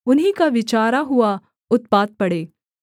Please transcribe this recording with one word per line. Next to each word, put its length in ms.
उन्हीं 280
का 140
विचारा 520
हुआ 400
उत्पात 420
पड़े, 340